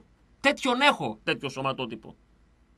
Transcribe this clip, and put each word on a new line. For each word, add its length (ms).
Τέτοιον 420
έχω, 420
τέτοιο 260
σωματότυπο. 640